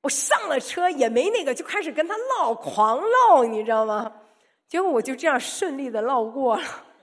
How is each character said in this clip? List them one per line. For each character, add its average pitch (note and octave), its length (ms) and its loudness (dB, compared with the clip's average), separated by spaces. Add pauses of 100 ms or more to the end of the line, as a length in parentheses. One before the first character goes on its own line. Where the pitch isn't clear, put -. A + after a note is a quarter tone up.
我 C#4+ 80 -2
上 - 400 -2
了 C#4 100 0
车 F4+ 300 -2
也 C4+ 180 0
没 A#3+ 220 2
那 A4 140 -2
个， C4+ 100 -2
就 D#4+ 100 -8
开 - 200 -4
始 D#4 80 -8
跟 D#4 160 -2
他 G4+ 100 -6
唠， A4 380 -2
狂 A3 440 0
唠， A4 440 6
你 A3 200 -2
知 A3 60 -4
道 A3 160 2
吗？ G#3+ 260 -4 (560)
结 E4+ 140 -2
果 F#4+ 80 2
我 B3+ 100 2
就 C4 160 -4
这 D#4+ 120 -2
样 C4+ 120 2
顺 - 380 -6
利 C#4 100 -6
地 A3 140 -4
唠 B3 240 0
过 A#3+ 320 0
了。 D#4+ 60 -6 (400)